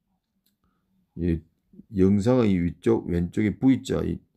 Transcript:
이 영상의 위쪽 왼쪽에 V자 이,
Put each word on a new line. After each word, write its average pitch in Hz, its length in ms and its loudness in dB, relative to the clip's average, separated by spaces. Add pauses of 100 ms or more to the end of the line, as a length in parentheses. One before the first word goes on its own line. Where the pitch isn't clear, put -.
(1160)
이 82 240 -2 (560)
영상의 101 680 2
위쪽 110 440 -2
왼쪽에 87 520 -2
V자 113 440 0
이, 85 160 -6 (180)